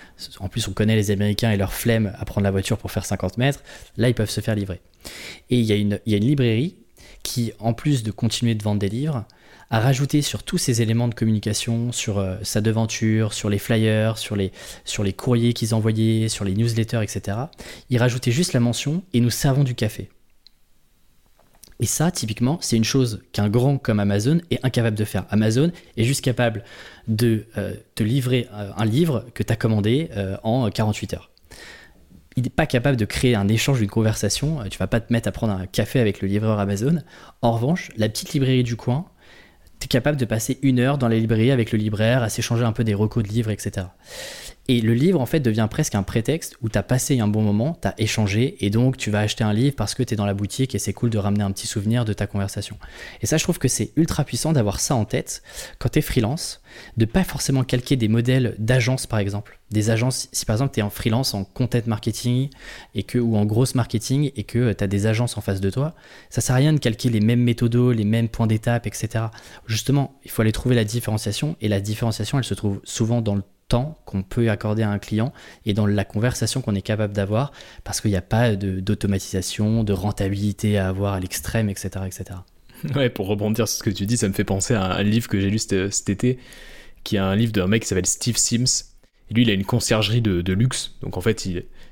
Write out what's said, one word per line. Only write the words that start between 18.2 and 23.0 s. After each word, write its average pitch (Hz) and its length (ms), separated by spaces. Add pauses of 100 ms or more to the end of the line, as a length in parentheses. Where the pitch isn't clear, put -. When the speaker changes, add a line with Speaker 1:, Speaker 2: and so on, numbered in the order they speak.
Speaker 1:
juste 165 220
la 131 60
mention « 131 420 (120)
Et 120 80
nous 120 100
servons 139 320
du 123 100
café ». 107 360 (1700)
Et 117 40
ça, 156 240
typiquement, 123 520
c'est - 160
une 113 80
chose 117 360 (120)